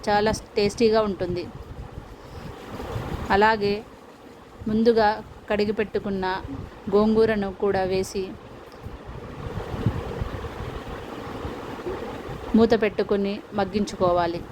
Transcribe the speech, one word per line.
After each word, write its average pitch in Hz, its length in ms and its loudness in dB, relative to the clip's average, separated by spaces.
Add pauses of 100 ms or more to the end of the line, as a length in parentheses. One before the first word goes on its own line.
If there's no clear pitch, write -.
చాలా 208 260 4 (240)
టేస్టీగా 220 520 4
ఉంటుంది. 175 360 -2 (1900)
అలాగే 202 380 4 (960)
ముందుగా 220 380 6 (420)
కడిగి 208 300 2
పెట్టుకున్న 196 460 -2 (680)
గోంగూరను 214 560 6 (140)
కూడా 196 180 4 (120)
వేసి 190 300 0 (4000)
మూత 226 140 8 (120)
పెట్టుకొని 202 500 0 (260)
మగ్గించుకోవాలి. 180 800 2 (120)